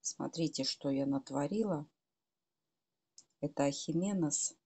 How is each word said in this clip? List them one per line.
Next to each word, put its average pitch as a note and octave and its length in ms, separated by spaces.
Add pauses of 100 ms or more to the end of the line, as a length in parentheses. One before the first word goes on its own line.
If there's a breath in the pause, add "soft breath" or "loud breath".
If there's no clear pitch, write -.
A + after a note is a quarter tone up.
Смотрите, D3 600
что - 280
я C#3 160
натворила. D3 800 (1500)
Это C#3+ 220
ахименос. E3 920 (100)